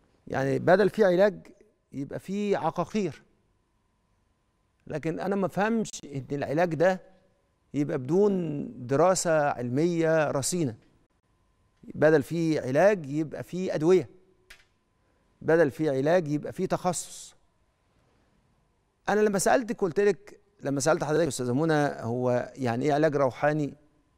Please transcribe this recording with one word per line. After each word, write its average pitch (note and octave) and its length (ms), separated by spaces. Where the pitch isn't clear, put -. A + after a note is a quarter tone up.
يعني C3+ 320
بدل F3+ 300
في G#3+ 160
علاج F3+ 420
يبقى C#3 280
في G3+ 360
عقاقير، E3+ 680
لكن D#3 320
أنا G3 160
ما F#3+ 120
فهمش G#3+ 420
إن C#3 260
العلاج D3+ 440
ده F#3 260
يبقى C#3+ 240
بدون D#3+ 680
دراسة D#3 600
علمية D#3 840
رصينة. C#3 440
بدل D3+ 400
في D#3+ 360
علاج E3 460
يبقى D3 380
في F#3 320
أدوية، E3 340
بدل D#3 300
في D#3 180
علاج D3 380
يبقى D3 260
في F3+ 140
تخصص. - 680
أنا G#3 120
لما G#3 180
سألتك A3+ 420
قلت F#3 180
لك، G3+ 400
لما C#3 180
سألت D#3 240
حضرتك D3+ 200
يا E3 40
أستاذة B2 260
منى D#3 200
هو B2 540
يعني B2 300
إيه D3 80
علاج D3+ 220
روحاني، D3 580